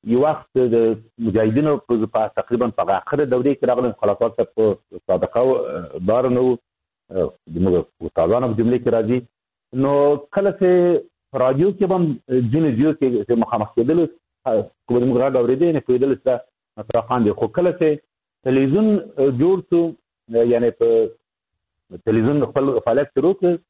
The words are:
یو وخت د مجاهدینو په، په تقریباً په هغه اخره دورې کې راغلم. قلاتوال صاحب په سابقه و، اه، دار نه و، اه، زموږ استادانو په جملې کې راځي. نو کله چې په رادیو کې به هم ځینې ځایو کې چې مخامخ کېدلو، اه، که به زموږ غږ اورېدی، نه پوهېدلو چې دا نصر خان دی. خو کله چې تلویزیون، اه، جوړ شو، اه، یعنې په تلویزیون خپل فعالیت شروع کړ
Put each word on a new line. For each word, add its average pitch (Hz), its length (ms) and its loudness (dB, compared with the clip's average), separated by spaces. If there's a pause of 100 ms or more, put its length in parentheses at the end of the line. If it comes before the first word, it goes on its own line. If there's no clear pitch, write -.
یو 117 160 0
وخت 147 380 -2
د 123 160 2 (440)
مجاهدینو 113 580 0
په، 110 300 -2
په 110 200 -2 (100)
تقریباً 117 340 -2
په 104 120 -6
هغه 90 100 -2
اخره 143 320 -2
دورې 127 300 0
کې 123 140 0
راغلم. 123 220 2
قلاتوال 104 400 -2
صاحب - 260 -2
په 107 200 2 (300)
سابقه 92 340 -2
و، 131 120 2
اه، 71 460 -6 (100)
دار 127 200 2
نه 123 120 2
و، 127 160 2 (540)
اه، 87 220 -2 (180)
زموږ 87 340 0 (160)
استادانو 107 540 -2
په 110 80 -2
جملې 120 160 2
کې 123 120 -2
راځي. 113 280 0 (560)
نو 143 420 2
کله 196 340 -4
چې 180 480 2 (340)
په 135 60 -6
رادیو 135 320 2
کې 196 160 -2
به 185 80 0
هم 160 240 -2 (120)
ځینې 127 460 0
ځایو 151 160 2
کې 123 320 -2
چې 120 140 0
مخامخ 110 300 -2
کېدلو، 156 360 0 (420)
اه، 117 160 0
که - 320 -8
به 120 60 2
زموږ 123 160 0
غږ 131 200 0
اورېدی، 131 380 2
نه 143 60 -2
پوهېدلو 127 340 0
چې - 120 -10
دا 127 100 0 (420)
نصر 110 220 -4
خان 117 240 -2
دی. 104 60 2
خو 110 160 -4
کله 175 240 0
چې 156 280 0 (460)
تلویزیون، 135 500 2
اه، 139 360 -2
جوړ 160 260 2 (140)
شو، 170 140 2
اه، 117 600 -4
یعنې 120 260 2
په 113 380 2 (880)
تلویزیون 113 500 0
خپل 135 380 -2
فعالیت 127 300 0
شروع 156 180 2
کړ 180 260 -2 (120)